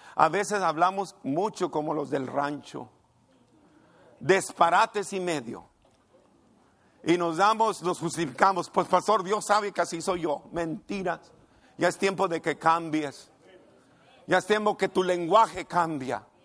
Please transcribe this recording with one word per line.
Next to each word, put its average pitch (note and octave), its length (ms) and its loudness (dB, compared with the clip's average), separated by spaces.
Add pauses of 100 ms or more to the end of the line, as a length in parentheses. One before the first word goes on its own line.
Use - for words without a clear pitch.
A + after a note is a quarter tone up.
(160)
a D#3 140 4
veces G3 320 -2
hablamos F3+ 640 0
mucho F3 480 -2
como D#3 220 -4
los D3+ 160 -4
del C3+ 180 -4
rancho. C#3 640 -6 (1300)
Disparates F#3 920 2
y G3 60 -2
medio. B2+ 500 -6 (1300)
Y E3+ 140 4
nos E3+ 200 0
damos, G#3+ 440 2
nos E3+ 180 -2
justificamos. E3+ 720 0
"Pues, F3+ 180 0
pastor, F#3+ 360 2
Dios F#3+ 200 -2
sabe G#3 280 0
que F3+ 100 -4
así E3 220 -4
soy F3+ 180 -4
yo." D#3 300 -4
Mentiras. E3+ 680 -6 (560)
Ya D#3 120 2
es F3+ 100 0
tiempo G3 300 0
de E3+ 120 -4
que D3+ 200 -4
cambies. D#3 720 -2 (960)
Ya F3 100 4
es - 80 0
tiempo G#3 320 2
que G3 100 0
tu F#3+ 160 0
lenguaje F3+ 600 4
cambia. C3+ 580 -2 (220)